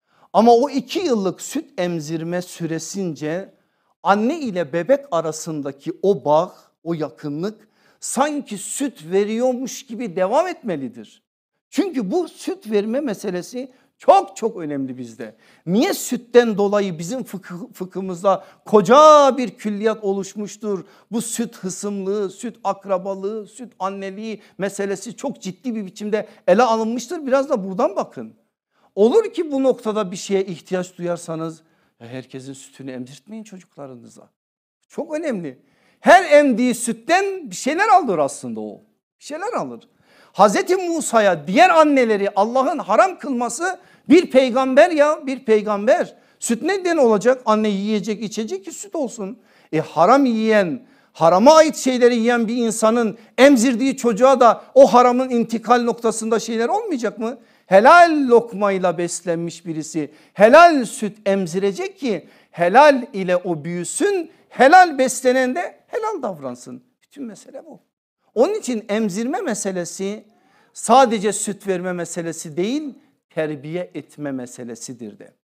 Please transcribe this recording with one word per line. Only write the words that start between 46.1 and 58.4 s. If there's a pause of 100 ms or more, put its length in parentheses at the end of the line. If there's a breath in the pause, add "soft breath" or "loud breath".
Süt
neden
olacak?
Anne
yiyecek,
içecek
ki
süt
olsun. (340 soft breath)
E
haram
yiyen, (260 soft breath)
harama
ait
şeyleri
yiyen
bir
insanın (200 loud breath)
emzirdiği
çocuğa
da (100)
o
haramın
intikal
noktasında
şeyler
olmayacak
mı? (280 soft breath)
Helal
lokmayla